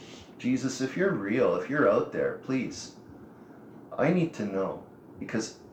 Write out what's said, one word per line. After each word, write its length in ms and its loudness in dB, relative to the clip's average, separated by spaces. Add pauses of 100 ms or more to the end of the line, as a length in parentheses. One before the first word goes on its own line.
(380)
"Jesus, 440 0
if 160 -2
you're 160 2
real, 420 2
if 140 -2
you're 200 4
out 220 2
there, 320 -2
please, 520 -4 (1000)
I 160 4
need 220 2
to 100 -4
know. 380 -2 (360)
Because 380 -6 (160)